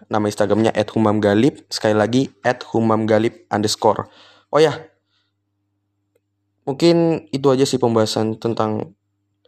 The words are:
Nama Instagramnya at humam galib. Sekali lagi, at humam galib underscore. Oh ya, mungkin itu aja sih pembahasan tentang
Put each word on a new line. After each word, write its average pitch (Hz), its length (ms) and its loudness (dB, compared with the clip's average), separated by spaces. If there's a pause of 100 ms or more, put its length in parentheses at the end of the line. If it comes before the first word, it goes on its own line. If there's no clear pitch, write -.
Nama 110 160 -2
Instagramnya 104 480 0
at 107 240 -2
humam 107 240 0
galib. 107 480 2
Sekali 107 320 -2
lagi, 117 320 0 (160)
at 123 240 -2
humam 110 400 0
galib 110 240 2 (160)
underscore. 104 560 0 (480)
Oh 151 80 4
ya, 147 160 0 (1800)
mungkin 165 720 0
itu 139 160 0
aja 131 160 2
sih 127 160 -2
pembahasan 110 560 0
tentang 110 560 -4 (540)